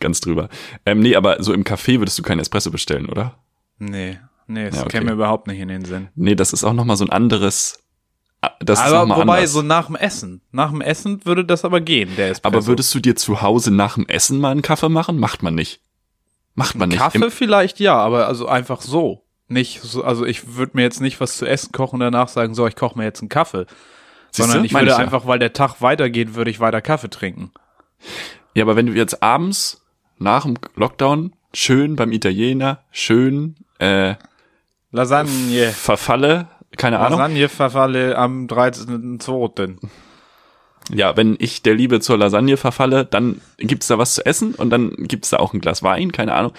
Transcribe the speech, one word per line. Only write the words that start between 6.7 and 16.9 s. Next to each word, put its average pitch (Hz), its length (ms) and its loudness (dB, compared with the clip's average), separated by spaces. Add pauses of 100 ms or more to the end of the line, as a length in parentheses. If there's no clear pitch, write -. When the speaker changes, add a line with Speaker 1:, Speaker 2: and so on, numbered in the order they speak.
Speaker 1:
noch 120 120 0
mal 113 120 2
so 98 80 0
ein - 60 0
anderes, 107 720 0 (640)
ah, - 80 0 (100)
das 107 200 2
ist 127 60 4
Speaker 2:
Aber 160 140 6
Speaker 1:
noch 170 60 4 (100)
mal - 60 4
Speaker 2:
wobei, 175 160 4
Speaker 1:
anders. 165 140 2
Speaker 2:
so 151 100 0
nach 160 240 2
dem 160 100 -8
Essen. 98 440 -6 (100)
Nach 143 200 -2
dem 147 100 -6
Essen 196 440 -4
würde 175 200 0
das 170 200 0
aber 175 160 0
gehen, 135 360 0
der 98 140 0
Espresso. 104 260 0
Speaker 1:
Aber 107 100 0
würdest 123 280 2
du 135 60 -2
dir 120 160 4
zu 101 260 -2
Hause 110 280 2
nach 101 240 2
dem 110 120 -2
Essen 135 340 0
mal 139 100 0
einen 143 120 0
Kaffee 156 260 0
machen? 160 300 0
Macht 110 240 -2
man 82 120 -2
nicht. - 260 -4 (720)
Macht - 200 -2
man 101 100 -2
Speaker 2:
Einen 90 80 0